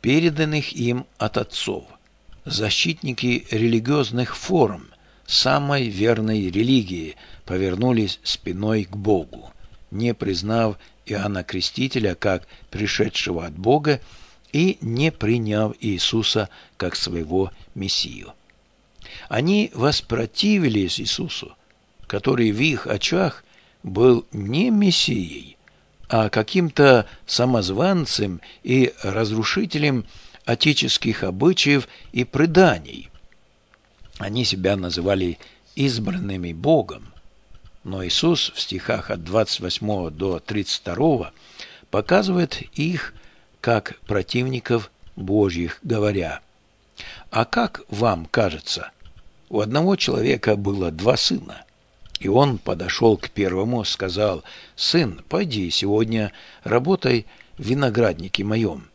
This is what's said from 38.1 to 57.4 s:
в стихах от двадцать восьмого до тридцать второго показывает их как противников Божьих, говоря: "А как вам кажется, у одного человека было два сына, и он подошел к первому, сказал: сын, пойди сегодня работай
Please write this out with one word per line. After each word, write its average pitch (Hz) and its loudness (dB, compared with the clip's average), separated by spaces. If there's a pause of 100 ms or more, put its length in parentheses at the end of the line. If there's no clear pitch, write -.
в - -8
стихах 98 -6
от 87 -6
двадцать 104 0
восьмого 92 -4
до 85 -4
тридцать 104 -4
второго 117 0 (580)
показывает 180 2 (120)
их 165 -4 (480)
как - 0
противников 120 -2 (260)
Божьих, 92 2
говоря: 104 -2 (880)
"А 113 0
как - -2
вам 101 0
кажется, 85 -2 (580)
у 113 -2
одного 147 2
человека 120 2
было 98 -2
два 95 2
сына, - -4 (540)
и 95 -4
он 127 4
подошел 92 2
к - -10
первому, 101 -2
сказал: 95 -2 (320)
сын, 123 0
пойди 131 -2
сегодня 107 0 (320)
работай 127 2 (320)